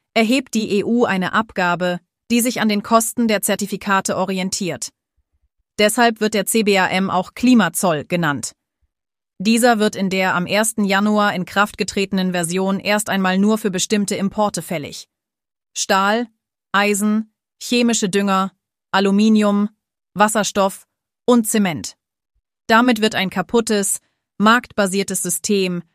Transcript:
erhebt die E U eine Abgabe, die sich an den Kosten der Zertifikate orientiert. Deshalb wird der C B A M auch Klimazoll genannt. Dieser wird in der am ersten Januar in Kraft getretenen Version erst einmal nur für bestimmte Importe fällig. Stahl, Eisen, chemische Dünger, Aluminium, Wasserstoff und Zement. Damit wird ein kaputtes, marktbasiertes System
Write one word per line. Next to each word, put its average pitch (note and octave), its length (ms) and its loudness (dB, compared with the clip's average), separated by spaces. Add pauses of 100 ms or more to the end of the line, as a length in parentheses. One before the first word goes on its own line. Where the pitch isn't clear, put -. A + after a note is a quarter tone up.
(140)
erhebt B3+ 400 0
die G#3 240 0
E F#3 60 0
U A#3 200 0
eine F#3 300 0
Abgabe, F3+ 680 -2 (300)
die A#3 100 2
sich A#3 220 -2
an G#3+ 80 0
den G#3 120 -2
Kosten A3+ 460 -2
der G3+ 140 -2
Zertifikate G3 760 -4
orientiert. F#3 760 -6 (880)
Deshalb A3+ 420 2
wird G#3+ 120 -2
der G3 140 -2
C A3+ 160 2
B G3+ 160 4
A F#3 100 2
M F#3+ 220 -2
auch - 240 -4
Klimazoll F3+ 720 2
genannt. D#3+ 460 -2 (840)
Dieser A3+ 400 2
wird G#3 160 0
in F#3+ 140 -4
der F#3 280 -2
am F3 100 -2
ersten G#3 380 -2
Januar G#3 500 0
in F3+ 100 -6
Kraft G#3 320 -2
getretenen F#3+ 560 -2
Version F3+ 480 -2
erst G#3 300 -2
einmal F#3+ 260 0
nur G#3 220 2
für G3+ 140 -4
bestimmte G3+ 420 -2
Importe G3 480 -2
fällig. - 440 -10 (720)
Stahl, G#3 520 0 (420)
Eisen, G#3 640 0 (260)
chemische A#3 480 0
Dünger, F#3+ 440 0 (400)
Aluminium, G3+ 760 4 (440)
Wasserstoff G3+ 720 0 (400)
und A#3+ 220 4
Zement. F3 480 -2 (720)
Damit A#3 320 4
wird G#3+ 160 0
ein F#3 120 -2
kaputtes, G#3 680 -2 (400)
marktbasiertes G3 880 0
System F3+ 580 -2 (120)